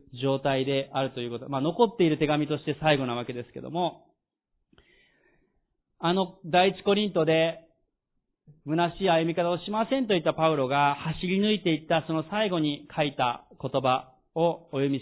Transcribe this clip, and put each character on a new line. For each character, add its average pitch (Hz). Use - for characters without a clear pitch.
状 135
態 135
で 135
あ 131
る 131
と -
い 120
う 117
こ 117
と。 135
ま 139
あ、 131
残 233
っ 208
て 180
い 160
る 151
手 151
紙 151
と 147
し -
て 147
最 156
後 135
な 120
わ 120
け 123
で 120
す -
け -
ど 127
も、 170
あ 175
の、 190
第 180
一 190
コ 202
リ 208
ン -
ト 165
で、 160
「虚 165
し 196
い 185
歩 165
み 165
方 175
を 175
し 202
ま 214
せ 269
ん」 247
と 214
い 175
っ 151
た 156
パ 160
ウ 156
ロ 135
が 143
走 160
り 190
抜 214
い 208
て 170
い 156
っ -
た 165
そ 165
の 156
最 214
後 180
に 147
書 160
い 143
た 123
言 131
葉 131
を 165
お 139
読 139
み 139